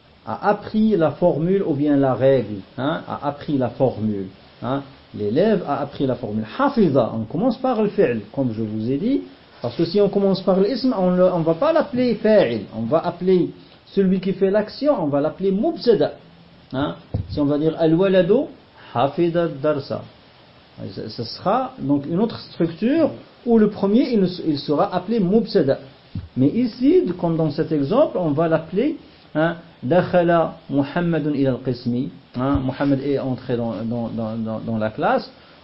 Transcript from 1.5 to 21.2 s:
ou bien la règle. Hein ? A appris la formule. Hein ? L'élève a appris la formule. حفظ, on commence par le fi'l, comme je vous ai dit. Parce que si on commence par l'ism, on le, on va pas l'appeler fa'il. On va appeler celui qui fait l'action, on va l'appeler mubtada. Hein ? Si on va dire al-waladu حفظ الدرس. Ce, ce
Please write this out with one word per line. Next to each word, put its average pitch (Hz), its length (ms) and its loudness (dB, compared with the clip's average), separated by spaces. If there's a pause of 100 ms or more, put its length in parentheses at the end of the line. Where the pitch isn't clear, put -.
ou 160 100 -2
bien 143 240 2
la 135 160 2
règle. 113 480 2 (160)
Hein ? 147 300 -4
A 110 200 -8
appris 143 300 -4
la 120 120 0
formule. 107 580 -2 (360)
Hein ? 135 200 -4 (300)
L'élève 135 540 0
a 139 140 -2
appris 143 260 -6
la 123 80 0
formule. 110 300 -6
حفظ, 147 520 2
on 110 280 0
commence 247 320 -2
par 247 240 -2
le 208 80 2
fi'l, 123 320 0 (120)
comme 127 200 -2
je 110 80 -6
vous 110 280 -4
ai 139 80 0
dit. 247 240 -2 (400)
Parce 120 140 -6
que 170 80 0
si 170 160 0
on 202 80 4
commence 196 340 0
par 180 200 2
l'ism, 247 360 0
on 185 120 2
le, 180 240 4
on 170 80 0
va 160 140 2
pas 294 180 2
l'appeler 247 420 2
fa'il. 143 460 4 (160)
On 113 60 -4
va 139 160 2
appeler 180 500 2 (380)
celui 190 340 2
qui 190 100 -2
fait 190 180 2
l'action, 208 440 0 (100)
on 151 40 0
va 143 120 0
l'appeler 170 320 0
mubtada. 214 600 2 (580)
Hein ? 147 240 -4 (340)
Si 151 120 -4
on 143 40 2
va 147 120 2
dire 156 200 0
al-waladu 185 680 4 (480)
حفظ 165 440 0
الدرس. 151 560 -2 (1040)
Ce, 120 140 -10
ce 117 140 -10